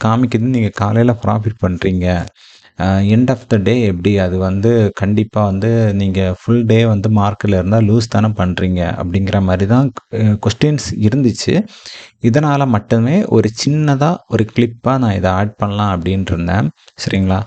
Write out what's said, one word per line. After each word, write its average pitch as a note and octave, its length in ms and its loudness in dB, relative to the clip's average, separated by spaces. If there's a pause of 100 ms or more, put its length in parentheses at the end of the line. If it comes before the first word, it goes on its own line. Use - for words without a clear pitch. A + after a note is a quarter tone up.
காமிக்குதுன்னு A#2+ 540 0
நீங்க A2 160 0
காலையில A2+ 480 0
ப்ராஃபிட் A2 400 -2
பண்றீங்க, F#2 460 -2 (720)
ஆ, F#2+ 260 0
end A2+ 240 2
of B2 100 -2 (100)
the A#2 80 2
day A2 260 0
எப்படி? G2 340 0
அது F#2 200 0
வந்து G2 560 2
கண்டிப்பா G#2 520 0
வந்து G#2+ 480 0
நீங்க F#2+ 400 0
ஃபுல் A#2 320 0
டே A2+ 200 4
வந்து G#2+ 240 0
மார்க்கெட்ல G#2 440 0
இருந்தா F#2 240 2
லூஸ் A2+ 300 2
தானே A2 200 0
பண்றீங்க?" F2+ 540 -2 (140)
அப்படிங்கிற F#2+ 460 -2
மாதிரி F#2 240 0
தான், B2 260 2 (220)
ஆ, A2+ 40 -4 (200)
கொஸ்டின்ஸ் D3 500 -2 (120)
இருந்துச்சு. A2 540 0 (680)
இதனால C#3 440 2
மட்டுமே A#2+ 580 0
ஒரு A2 300 2
சின்னதா D3 600 0 (120)
ஒரு A2 180 -2
கிளிப்பா A#2 520 -2
நான் A#2 180 0
இதை F#2 160 0
ஆட் G2+ 240 -2
பண்ணலாம் G#2 360 -2
அப்படின்ட்டு F#2 400 -2
இருந்தேன். F2+ 380 -2 (300)
சரிங்களா? F#2+ 480 -2